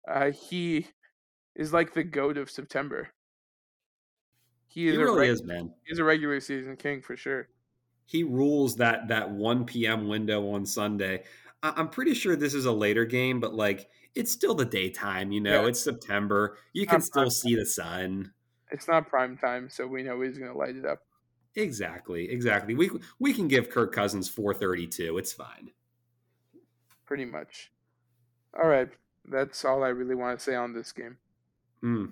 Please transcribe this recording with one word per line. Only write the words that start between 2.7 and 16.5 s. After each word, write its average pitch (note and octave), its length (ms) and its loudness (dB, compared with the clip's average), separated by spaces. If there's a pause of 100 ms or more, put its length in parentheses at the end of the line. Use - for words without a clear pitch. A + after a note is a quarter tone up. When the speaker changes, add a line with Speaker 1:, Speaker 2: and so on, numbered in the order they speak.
Speaker 1:
He E3+ 220 -2
is D#3+ 80 4
Speaker 2:
He D#3 60 4
Speaker 1:
a - 40 6
Speaker 2:
really G#3 140 6
Speaker 1:
reg-, C#3 100 6
Speaker 2:
is, G#2+ 140 2
man. F2 280 -6 (140)
Speaker 1:
he's E3 140 -6
a D#3+ 40 2
regular D3+ 360 2
season C3 380 -8
king C#3+ 260 -6
for A#2+ 120 -10
sure. C3+ 320 -6 (600)
Speaker 2:
He E3 160 -2
rules C#3 540 2
that, A2+ 320 2
that A2 200 0
one A2+ 360 0
P A#2+ 200 -2
M A2 220 0
window G#2+ 420 0
on G2+ 160 -2
Sunday. G2 580 -2 (400)
I, D#3 140 -2
I'm D#3+ 120 -2
pretty C4+ 240 0
sure F3+ 220 2
this C#3+ 180 0
is C3+ 120 -2
a B2 60 4
later G#2+ 340 4
game, B2+ 340 0
but, A2+ 160 -4
like, G2+ 340 0 (240)
it's A#3+ 180 -2
still D#4+ 220 2
the C#3+ 120 4
daytime, G2 680 -2
you G#2 100 0
know? G2+ 220 4
Speaker 1:
Yeah. A#2 60 4
Speaker 2:
It's A#2+ 120 0
September. G2+ 760 0 (160)